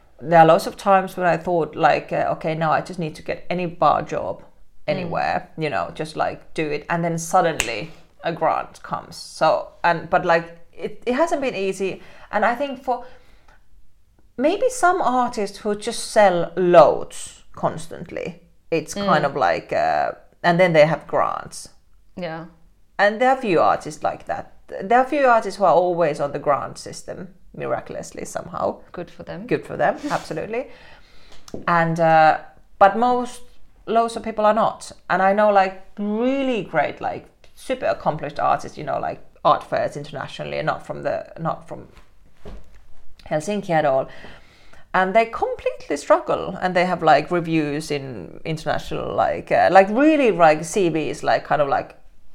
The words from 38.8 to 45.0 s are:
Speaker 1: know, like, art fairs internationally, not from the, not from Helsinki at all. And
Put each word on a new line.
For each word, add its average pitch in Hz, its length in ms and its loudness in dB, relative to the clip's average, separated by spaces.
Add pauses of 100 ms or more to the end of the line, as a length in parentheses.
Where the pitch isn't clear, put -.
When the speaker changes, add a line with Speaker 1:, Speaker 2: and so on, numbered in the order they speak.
Speaker 1:
know, 139 140 -4
like, - 220 -8 (240)
art 147 180 4
fairs - 340 -4
internationally, 147 640 -10
not 151 220 -4
from 147 200 -12
the, - 340 -4
not - 300 -6
from 123 180 -14 (1400)
Helsinki 175 400 -4
at 156 140 2
all. 135 240 2 (840)
And 190 220 2